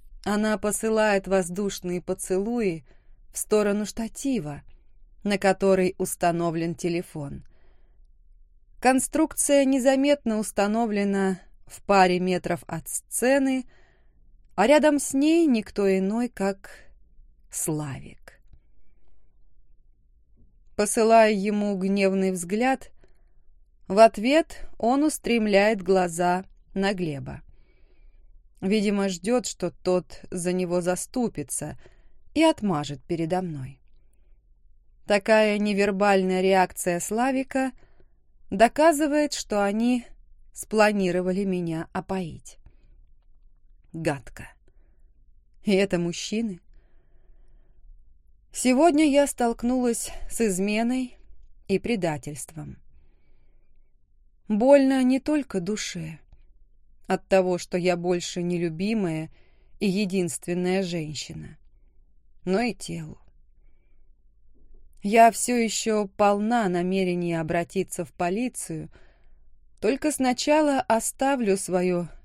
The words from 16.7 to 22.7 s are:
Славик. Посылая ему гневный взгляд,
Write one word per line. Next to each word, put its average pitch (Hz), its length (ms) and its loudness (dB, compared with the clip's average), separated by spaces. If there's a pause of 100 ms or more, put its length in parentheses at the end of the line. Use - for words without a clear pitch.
Славик. - 880 -8 (2250)
Посылая 220 560 4
ему 208 460 -2
гневный 190 540 0
взгляд, 208 600 -4 (960)